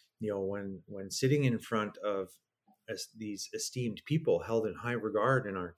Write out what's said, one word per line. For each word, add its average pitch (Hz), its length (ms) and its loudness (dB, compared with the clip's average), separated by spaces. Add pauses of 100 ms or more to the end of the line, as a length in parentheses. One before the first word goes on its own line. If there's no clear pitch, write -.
(200)
you 107 100 -2
know, 98 100 0
when, 98 460 -4
when 98 240 -8
sitting 139 340 2
in 120 140 2
front 107 400 -2
of 98 300 -2 (600)
es-, 107 260 -8
these 104 380 -8
esteemed 113 540 -4
people 147 360 4
held 113 240 2
in 92 80 -2
high 120 180 -2
regard 110 540 2
in 98 100 -4
our 87 220 -4